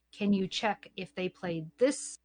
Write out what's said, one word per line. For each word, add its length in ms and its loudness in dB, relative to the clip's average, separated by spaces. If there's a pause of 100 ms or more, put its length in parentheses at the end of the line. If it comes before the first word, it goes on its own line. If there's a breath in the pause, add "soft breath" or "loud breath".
(120)
"Can 200 0
you 140 2
check 500 -4
if 180 -10
they 140 -2
played 500 -6
this 460 2